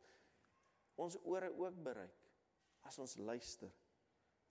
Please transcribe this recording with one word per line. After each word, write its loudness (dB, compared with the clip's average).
ons 2
ore 4
ook 2
bereik, -4
as -6
ons -2
luister. -2